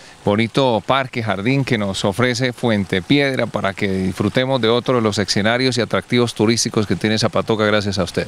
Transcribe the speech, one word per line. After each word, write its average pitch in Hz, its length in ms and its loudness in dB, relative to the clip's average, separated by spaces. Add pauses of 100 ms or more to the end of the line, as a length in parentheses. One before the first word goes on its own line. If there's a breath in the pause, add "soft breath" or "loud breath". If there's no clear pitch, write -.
(260 loud breath)
bonito 113 600 2
parque, 131 380 -2
jardín 110 400 0
que 120 140 0
nos 101 260 -4
ofrece 120 480 0
Fuente 101 500 0
Piedra 135 440 0
para 98 280 -4
que 101 160 -2
disfrutemos 104 720 0
de 113 80 0
otro 120 280 2
de 120 60 2
los 104 160 0
escenarios 117 600 0
y 117 40 2
atractivos 113 520 0
turísticos 110 540 0
que 92 100 0
tiene 110 200 0
Zapatoca. 107 460 0
Gracias 104 340 0
a 92 60 0
ustedes. 85 240 -4